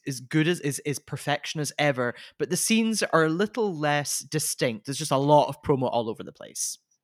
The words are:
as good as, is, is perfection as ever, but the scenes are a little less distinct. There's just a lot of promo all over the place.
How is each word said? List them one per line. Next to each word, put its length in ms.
as 140
good 280
as, 120
is, 240
is 140
perfection 600
as 180
ever, 360
but 120
the 60
scenes 460
are 220
a 40
little 480
less 440
distinct. 640
There's 120
just 120
a 60
lot 320
of 140
promo 280
all 180
over 140
the 100
place. 460